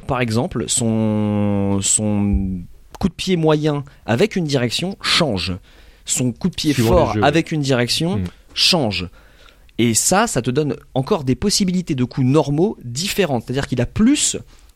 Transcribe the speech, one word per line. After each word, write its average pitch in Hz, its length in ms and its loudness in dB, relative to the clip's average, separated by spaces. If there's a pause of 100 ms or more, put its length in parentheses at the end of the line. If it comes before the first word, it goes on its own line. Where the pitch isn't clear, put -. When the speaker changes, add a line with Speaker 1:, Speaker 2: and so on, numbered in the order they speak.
Speaker 1:
par 127 140 -2
exemple, 120 480 -2
son, 104 1120 0
son 101 800 0 (400)
coup 185 80 2
de - 60 -6
pied 185 220 -2
moyen 156 460 2 (240)
avec 147 300 0
une 175 80 0
direction 139 560 -2
change. 98 540 0 (500)
Son 123 280 -2
coup - 180 -4
de - 40 -6
pied 151 200 0
Speaker 2:
Suivant 113 160 2
Speaker 1:
fort 165 240 6
Speaker 2:
les 107 60 0
jeux. 104 60 4
Speaker 1:
avec 156 240 2
une 151 120 -2
direction 131 560 0
Speaker 2:
Hmm. 92 60 -2 (280)
Speaker 1:
change. 101 560 0 (680)
Et 117 160 2
ça, 208 340 2
ça 156 140 -2
te 131 80 -2
donne 143 260 -2 (180)
encore 135 300 -2
des 127 100 0
possibilités 185 640 0
de 127 80 0
coups 127 220 0
normaux 147 580 2
différentes. 143 600 -2
C'est-à-dire 131 220 -4
qu'il 123 140 -2
a 120 60 0
plus - 500 2 (400)